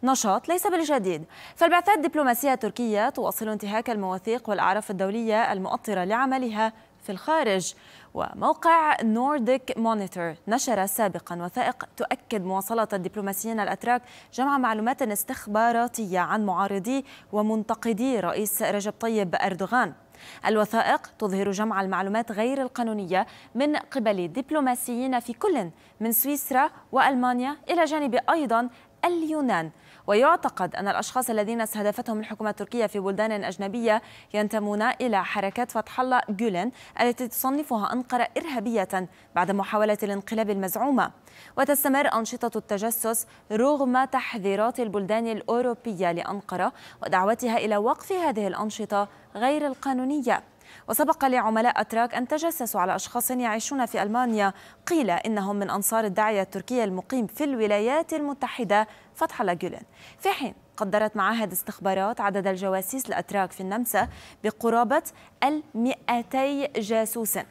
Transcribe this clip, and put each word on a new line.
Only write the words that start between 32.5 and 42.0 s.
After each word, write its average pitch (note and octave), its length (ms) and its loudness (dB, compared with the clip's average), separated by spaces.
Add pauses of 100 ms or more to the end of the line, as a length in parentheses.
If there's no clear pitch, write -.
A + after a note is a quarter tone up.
التركية G#3 360 -2
في G3+ 120 -2
بلدان G3+ 460 -2
أجنبية G#3+ 580 0 (320)
ينتمون G#3 480 0
إلى A3+ 420 0
حركات G3 460 -2
فتح - 300 -4
الله B3+ 280 2
جولن G#3 440 0 (280)
التي A#3+ 280 0
تصنفها C4 640 -2
أنقرة B3 440 0
إرهابية A3 720 -2 (260)
بعد F3 160 2
محاولة G#3 520 2
الانقلاب G3+ 480 -2
المزعومة. G3+ 600 0 (480)
وتستمر C#4 560 2